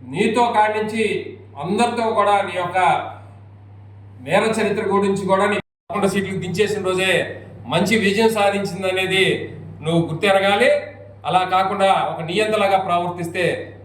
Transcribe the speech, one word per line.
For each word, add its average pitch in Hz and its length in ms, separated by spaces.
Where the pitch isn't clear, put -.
నీతో 226 320
కాడి 214 220
నుంచి 220 260
అందరితో 208 420
కూడా 202 160
నీ - 140
యొక్క 175 160
నేర 185 180
చరిత్ర 202 260
గురించి 196 360
కూడా 196 200
నీ 202 80
పదకొండు - 540
సీట్లు 196 300
దించేసిన 196 440
రోజే 185 260
మంచి 190 320
విజయం 202 340
సాధించింది 196 540
అనేది 185 340
నువ్వు 165 260
గుర్తెరగాలి. 196 600
అలా 175 140
కాకుండా 196 360
ఒక 160 180
నియంతలాగా 202 480
ప్రవర్తిస్తే 175 580